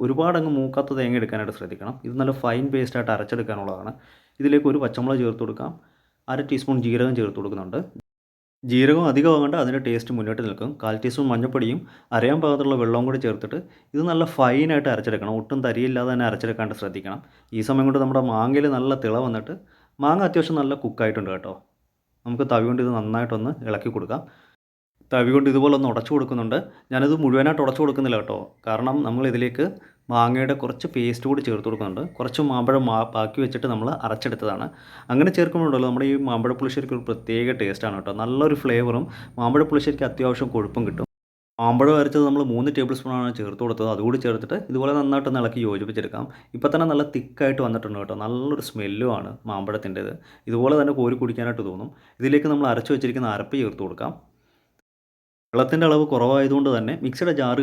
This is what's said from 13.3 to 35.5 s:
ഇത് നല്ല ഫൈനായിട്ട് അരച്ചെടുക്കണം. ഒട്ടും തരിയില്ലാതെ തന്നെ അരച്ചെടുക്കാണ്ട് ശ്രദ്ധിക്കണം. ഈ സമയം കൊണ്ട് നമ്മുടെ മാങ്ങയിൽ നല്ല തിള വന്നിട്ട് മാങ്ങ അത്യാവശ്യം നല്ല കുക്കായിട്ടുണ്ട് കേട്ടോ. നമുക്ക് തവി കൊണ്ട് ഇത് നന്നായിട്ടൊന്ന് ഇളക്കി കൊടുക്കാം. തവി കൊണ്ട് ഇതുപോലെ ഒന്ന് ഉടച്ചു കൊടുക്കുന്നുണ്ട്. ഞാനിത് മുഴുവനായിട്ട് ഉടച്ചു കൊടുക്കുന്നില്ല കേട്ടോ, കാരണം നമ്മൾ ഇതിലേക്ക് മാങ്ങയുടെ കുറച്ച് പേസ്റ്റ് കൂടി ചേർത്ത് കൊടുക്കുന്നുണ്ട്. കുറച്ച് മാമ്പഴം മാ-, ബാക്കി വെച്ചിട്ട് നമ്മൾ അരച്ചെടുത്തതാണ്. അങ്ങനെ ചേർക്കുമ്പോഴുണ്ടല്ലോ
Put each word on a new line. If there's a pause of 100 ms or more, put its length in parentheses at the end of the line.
ഇത്
നല്ല (120)
ഫൈനായിട്ട്
അരച്ചെടുക്കണം.
ഒട്ടും
തരിയില്ലാതെ
തന്നെ
അരച്ചെടുക്കാണ്ട്
ശ്രദ്ധിക്കണം. (380)
ഈ
സമയം
കൊണ്ട്
നമ്മുടെ
മാങ്ങയിൽ (100)
നല്ല
തിള (100)
വന്നിട്ട് (500)
മാങ്ങ
അത്യാവശ്യം
നല്ല (100)
കുക്കായിട്ടുണ്ട്
കേട്ടോ. (720)
നമുക്ക്
തവി
കൊണ്ട്
ഇത്
നന്നായിട്ടൊന്ന് (160)
ഇളക്കി
കൊടുക്കാം. (880)
തവി
കൊണ്ട്
ഇതുപോലെ
ഒന്ന്
ഉടച്ചു
കൊടുക്കുന്നുണ്ട്. (360)
ഞാനിത് (120)
മുഴുവനായിട്ട്
ഉടച്ചു
കൊടുക്കുന്നില്ല
കേട്ടോ, (280)
കാരണം
നമ്മൾ
ഇതിലേക്ക് (460)
മാങ്ങയുടെ
കുറച്ച്
പേസ്റ്റ്
കൂടി
ചേർത്ത്
കൊടുക്കുന്നുണ്ട്. (140)
കുറച്ച്
മാമ്പഴം
മാ-,
ബാക്കി
വെച്ചിട്ട്
നമ്മൾ (180)
അരച്ചെടുത്തതാണ്. (460)
അങ്ങനെ
ചേർക്കുമ്പോഴുണ്ടല്ലോ